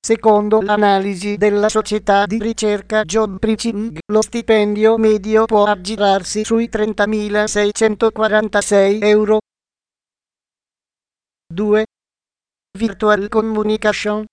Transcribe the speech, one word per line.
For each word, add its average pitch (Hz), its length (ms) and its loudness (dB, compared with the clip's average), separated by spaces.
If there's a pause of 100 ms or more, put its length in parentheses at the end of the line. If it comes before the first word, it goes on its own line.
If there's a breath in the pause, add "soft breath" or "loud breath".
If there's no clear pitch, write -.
Secondo 214 560 2
l'analisi 202 760 0
della 202 320 0
società 208 560 0
di 202 120 -4
ricerca 214 680 -4
Job 196 340 -4
Preaching, 214 640 -4 (120)
lo 214 80 4
stipendio 220 760 0
medio 214 480 2
può 214 180 2
aggirarsi 202 800 -2
sui 226 240 0
trentamilaseicentoquarantasei 208 2250 0
euro. 214 380 2 (2000)
Due. 208 360 0 (920)
Virtual 208 520 0
Communication. 214 1040 -2